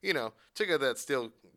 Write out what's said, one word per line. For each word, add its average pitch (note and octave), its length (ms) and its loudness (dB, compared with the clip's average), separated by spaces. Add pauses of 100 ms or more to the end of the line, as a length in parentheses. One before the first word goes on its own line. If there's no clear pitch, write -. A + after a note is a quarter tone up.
you G3 100 0
know, A#2 200 -2 (220)
took G#3 160 0
out D#3 100 4
that B2+ 180 2
steel B2 340 -2 (240)